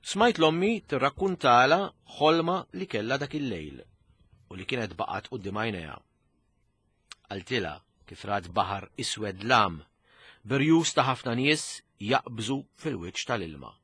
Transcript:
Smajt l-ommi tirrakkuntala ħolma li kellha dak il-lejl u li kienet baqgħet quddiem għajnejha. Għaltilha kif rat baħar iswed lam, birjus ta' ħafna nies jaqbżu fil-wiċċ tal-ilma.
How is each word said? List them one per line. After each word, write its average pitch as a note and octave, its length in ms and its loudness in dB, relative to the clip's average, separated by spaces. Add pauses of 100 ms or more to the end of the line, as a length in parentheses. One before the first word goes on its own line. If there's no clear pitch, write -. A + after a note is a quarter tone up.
Smajt A3 380 2
l-ommi E3 320 4 (160)
tirrakkuntala C#3+ 920 4 (380)
ħolma E3 400 4 (160)
li F#3 140 -8
kellha A#2 300 -2
dak C#3 180 -6
il-lejl E2+ 460 -6 (680)
u F#2+ 60 -14
li F#2 100 -10
kienet A2 320 -6
baqgħet G#2 340 -6
quddiem G2 300 -8
għajnejha. F2+ 360 -8 (1300)
Għaltilha G2 440 -6 (340)
kif - 180 -18
rat G2 240 -4
baħar F#2+ 460 -4
iswed G2+ 480 -6
lam, G#2 380 4 (680)
birjus D3 480 4
ta' C#3 140 4
ħafna B2 260 -2
nies C#3+ 480 -2 (160)
jaqbżu A#2 640 -2 (160)
fil-wiċċ F#2+ 480 -6
tal-ilma. D#2+ 460 -6 (100)